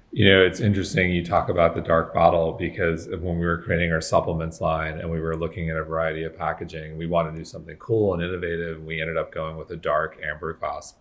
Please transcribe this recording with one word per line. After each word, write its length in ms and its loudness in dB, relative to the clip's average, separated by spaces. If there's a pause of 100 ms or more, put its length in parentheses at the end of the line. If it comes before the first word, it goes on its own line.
(120)
You 180 6
know, 140 10
it's 160 2
interesting 520 2
you 140 0
talk 240 0
about 260 4
the 60 -4
dark 320 2
bottle 400 4
because 540 -2
when 320 -4
we 60 0
were 160 0
creating 300 0
our 100 0
supplements 600 -2
line 380 -2
and 120 -6
we 80 -2
were 160 -2
looking 340 -4
at 80 -2
a 60 -2
variety 400 -2
of 140 -10
packaging, 600 -6
we 100 -6
wanted 240 0
to 80 -10
do 60 -12
something 320 -16
cool 360 2
and 100 -2
innovative. 540 -4
And 100 -14
we 140 -4
ended 160 -4
up 140 -4
going 260 -8
with 140 -12
a 40 -10
dark 480 -2
amber 300 -6
glass 480 -10